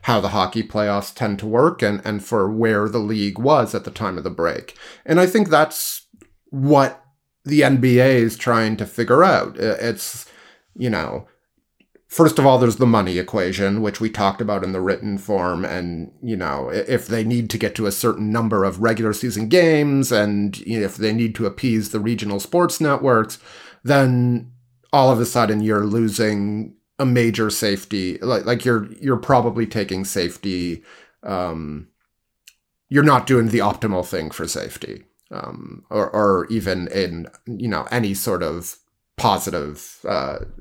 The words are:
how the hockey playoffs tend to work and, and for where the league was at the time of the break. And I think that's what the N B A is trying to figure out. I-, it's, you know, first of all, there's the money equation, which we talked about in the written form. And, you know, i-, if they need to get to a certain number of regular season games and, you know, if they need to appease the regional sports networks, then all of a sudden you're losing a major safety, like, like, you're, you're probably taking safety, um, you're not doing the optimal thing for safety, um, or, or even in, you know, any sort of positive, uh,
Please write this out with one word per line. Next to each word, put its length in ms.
how 160
the 100
hockey 320
playoffs 520
tend 260
to 80
work 340
and, 240
and 180
for 260
where 380
the 120
league 400
was 340
at 100
the 80
time 260
of 60
the 60
break. 480
And 140
I 60
think 240
that's 560
what 520
the 200
N 140
B 220
A 180
is 200
trying 400
to 80
figure 380
out. 360
I-, 200
it's, 500
you 140
know, 380
first 320
of 60
all, 120
there's 200
the 80
money 320
equation, 640
which 180
we 100
talked 300
about 240
in 80
the 80
written 380
form. 480
And, 460
you 160
know, 320
i-, 60
if 320
they 160
need 260
to 80
get 180
to 120
a 40
certain 400
number 320
of 180
regular 300
season 380
games 600
and, 480
you 200
know, 60
if 100
they 180
need 220
to 100
appease 440
the 100
regional 400
sports 400
networks, 600
then 680
all 180
of 80
a 60
sudden 360
you're 240
losing 880
a 80
major 440
safety, 680
like, 260
like, 180
you're, 260
you're 160
probably 500
taking 380
safety, 760
um, 680
you're 160
not 240
doing 220
the 100
optimal 480
thing 240
for 160
safety, 560
um, 600
or, 220
or 380
even 380
in, 400
you 200
know, 240
any 220
sort 280
of 360
positive, 920
uh, 300